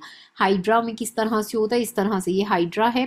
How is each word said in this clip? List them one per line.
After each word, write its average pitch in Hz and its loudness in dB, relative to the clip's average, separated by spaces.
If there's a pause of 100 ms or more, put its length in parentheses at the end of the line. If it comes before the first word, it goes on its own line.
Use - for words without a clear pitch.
(400)
हाइड्रा 202 2
में 233 -6
किस 226 -8
तरह 220 0
से 214 -6
होता 214 0
है? 240 2
इस - -6
तरह 202 0
से, 180 -2
ये 190 0
हाइड्रा 208 2
है, 247 0